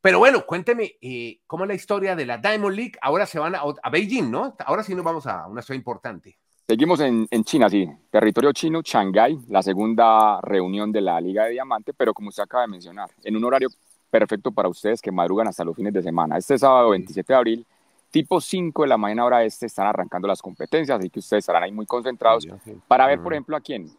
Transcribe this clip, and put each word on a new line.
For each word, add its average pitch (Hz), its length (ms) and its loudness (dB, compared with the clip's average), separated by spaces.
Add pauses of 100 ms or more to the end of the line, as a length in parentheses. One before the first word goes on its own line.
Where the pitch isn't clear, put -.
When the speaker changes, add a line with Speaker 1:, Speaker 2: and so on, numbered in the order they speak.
Speaker 1:
Pero 180 180 6
bueno, 240 280 6
cuénteme, 202 540 -4
eh, 120 460 -12
¿cómo 170 180 -6
es 202 40 -6
la 208 60 -4
historia 190 420 -4
de 147 100 -4
la 120 120 -6
Diamond 202 380 -2
League? 233 240 -8
Ahora 160 260 0
se 165 120 -8
van 165 160 -4
a, 151 80 -6 (200)
a 123 80 -6
Beijing, 190 400 -2
¿no? 208 340 -6
Ahora 190 180 -2
sí 190 120 -8
nos 180 100 -8
vamos 160 220 -4
a 90 200 -8
una 113 160 -14
ciudad 135 140 -12
importante. 110 640 -12 (300)
Speaker 2:
Seguimos 147 320 2
en, 117 300 2
en 110 140 0
China, 123 240 4
sí, 95 200 2 (220)
territorio 113 420 4
chino, 165 320 -2
Shanghái, 110 540 2 (100)
la 98 140 2
segunda 110 800 4
reunión 101 500 -2
de 104 80 0
la 85 200 0
Liga 98 240 -2
de 117 80 -4
Diamante, 127 400 -6
pero 113 220 0
como 104 140 -12
usted 101 160 -8
acaba 123 180 -2
de 117 60 -2
mencionar, 90 420 -14 (140)
en 110 120 -2
un 110 80 -2
horario 131 240 0 (420)
perfecto 104 420 0
para 98 160 -2
ustedes 104 340 -2
que 104 80 -6
madrugan 92 380 0
hasta 90 160 -8
los 82 100 -6
fines 104 180 -6
de 95 100 -2
semana. 82 360 -2
Este 139 200 0
sábado 131 300 6
Speaker 1:
Sí. 104 40 4
Speaker 2:
veintisiete 92 400 -4
de 131 40 4
abril, 117 300 0 (440)
tipo 165 300 0
cinco 170 420 -4
de 143 60 2
la 127 80 4
mañana 107 280 -2
hora 123 200 4
este, 110 220 -6
están 101 200 -4
arrancando 92 420 -4
las 95 120 -2
competencias, 131 580 -2
así 92 120 -6
que - 80 -12
ustedes 101 240 0
estarán 85 220 0
ahí 98 80 -8
muy 107 120 -10
concentrados 117 600 0
Speaker 1:
Sí, 90 60 -18 (140)
sí. 107 120 -18 (100)
Speaker 2:
para 127 200 6
ver, 143 120 2
Speaker 1:
Ujú. - 60 -12
Speaker 2:
por 170 100 -4
ejemplo, 151 220 -8
a 139 40 -8
quién 95 380 -12